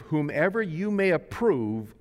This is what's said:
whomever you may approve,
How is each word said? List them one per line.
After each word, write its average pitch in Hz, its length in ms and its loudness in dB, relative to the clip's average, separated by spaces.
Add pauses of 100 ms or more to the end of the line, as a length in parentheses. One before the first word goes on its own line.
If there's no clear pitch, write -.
whomever 151 540 0
you 185 280 -4
may 196 200 2
approve, 117 920 0